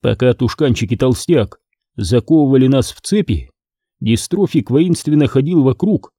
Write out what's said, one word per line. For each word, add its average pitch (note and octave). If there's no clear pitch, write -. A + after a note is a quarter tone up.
Пока A#2+
Тушканчик A#2
и A#2
Толстяк C3
заковывали C3
нас C3
в -
цепи, D#2+
Дистрофик A#2
воинственно D3+
ходил D3
вокруг D#3+